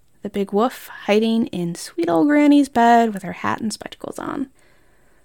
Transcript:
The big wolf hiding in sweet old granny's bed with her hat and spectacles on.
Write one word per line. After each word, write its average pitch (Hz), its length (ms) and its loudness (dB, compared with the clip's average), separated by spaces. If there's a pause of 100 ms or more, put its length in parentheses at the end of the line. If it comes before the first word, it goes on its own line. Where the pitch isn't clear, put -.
(220)
The 202 60 -10
big 196 240 -6
wolf 220 360 -2
hiding 226 580 0
in 175 300 -6
sweet - 340 -6
old 330 160 2
granny's 294 420 4
bed 233 460 4
with 190 80 -10
her 175 120 -10
hat - 260 -6
and 214 120 -6
spectacles - 460 -14
on. - 320 -8 (760)